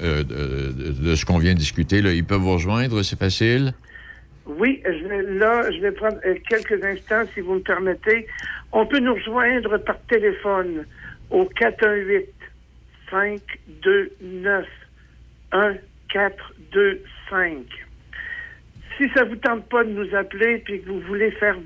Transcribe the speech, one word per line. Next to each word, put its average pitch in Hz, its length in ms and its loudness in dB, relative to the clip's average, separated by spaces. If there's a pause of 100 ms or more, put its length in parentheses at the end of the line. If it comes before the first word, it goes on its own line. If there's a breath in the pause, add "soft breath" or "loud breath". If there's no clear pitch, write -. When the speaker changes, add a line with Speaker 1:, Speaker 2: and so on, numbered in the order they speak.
Speaker 1:
euh, 76 200 2
de, 67 500 -4
de, 67 180 -6
de 73 240 0
ce 76 100 0
qu'on 87 140 4
vient 87 160 6
de 87 40 6
discuter, 80 440 2
là, 95 100 4
ils 85 120 0
peuvent 98 160 2
vous 92 140 2
rejoindre, 107 480 0
c'est - 160 -4
facile ? 120 540 2 (720 loud breath)
Speaker 2:
Oui, 220 400 0
je 170 240 -4
vais, 202 140 -2
là, 214 480 2
je 165 100 -6
vais 196 120 0
prendre, 214 340 -2
euh, 185 80 2 (120)
quelques 208 380 -2
instants, 208 380 -2 (100)
si 208 80 -8
vous 185 140 -2
me 190 60 0
permettez. 190 640 0 (460 loud breath)
On 220 120 4
peut 277 140 2
nous 247 160 2
rejoindre 220 640 0
par 202 240 -4
téléphone 190 840 0 (460 loud breath)
au 370 160 4
quatre 226 400 2
un 208 80 4
huit, 196 340 0 (840)
cinq 202 300 -2 (420)
deux 196 380 4
neuf, 185 460 -2 (840 soft breath)
un 202 200 4 (380)
quatre 196 420 -2 (180)
deux 196 320 2 (280)
cinq. 170 340 -2 (1300 loud breath)
Si 277 160 2
ça 254 100 6
vous 226 120 -4
tente 233 340 -2
pas 240 120 4
de 220 80 -2
nous 202 240 -4
appeler 202 440 0
puis 202 220 -8
que 175 80 -14
vous 190 120 -6
voulez 202 320 0
faire 202 340 0